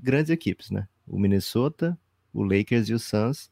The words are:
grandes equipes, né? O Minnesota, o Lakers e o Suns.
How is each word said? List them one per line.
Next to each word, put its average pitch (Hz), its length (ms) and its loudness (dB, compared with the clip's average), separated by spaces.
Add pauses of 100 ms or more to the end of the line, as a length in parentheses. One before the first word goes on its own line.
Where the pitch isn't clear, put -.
grandes 139 260 2
equipes, 165 420 -2
né? 98 180 -6 (180)
O - 140 -8
Minnesota, 120 760 0 (380)
o 107 80 -2
Lakers 101 460 2
e 113 60 0
o 117 40 0
Suns. 113 540 -2